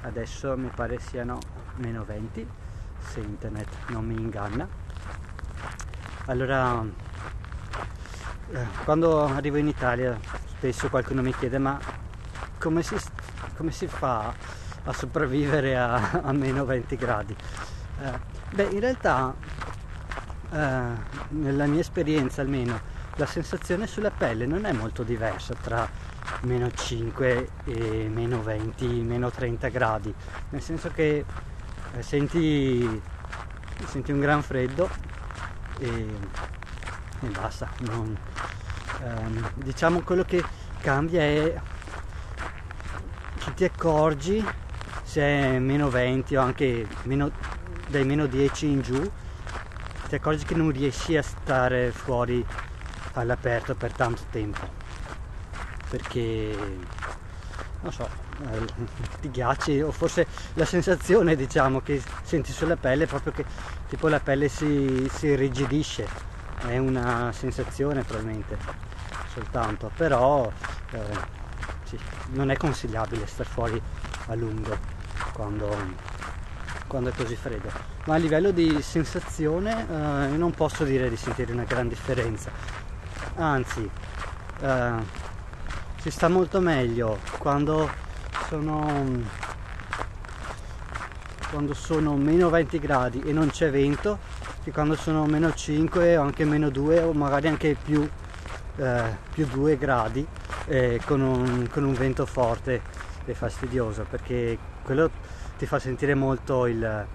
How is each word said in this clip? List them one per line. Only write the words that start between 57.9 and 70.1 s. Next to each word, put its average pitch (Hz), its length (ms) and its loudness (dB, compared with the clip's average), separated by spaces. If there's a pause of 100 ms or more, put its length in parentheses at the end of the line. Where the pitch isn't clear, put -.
so, 113 160 -4 (420)
eh, 110 140 -2 (560)
ti 147 100 -4
ghiacci, 131 480 2
o 151 120 2
forse 165 360 2 (280)
la 160 100 4
sensazione, 175 720 6
diciamo, 135 420 4
che 139 220 0 (220)
senti 147 280 0
sulla 160 240 2
pelle 139 300 4
è - 20 -2
proprio 139 240 -2
che 147 140 -4 (420)
tipo 160 220 2
la 151 100 6
pelle 139 300 4
si, 135 640 4
si - 140 0
irrigidisce. 135 800 2 (580)
È 120 120 2
una 123 540 2
sensazione 135 720 0
probabilmente 110 540 -4 (720)
soltanto, 110 640 -2
però, 135 560 6 (400)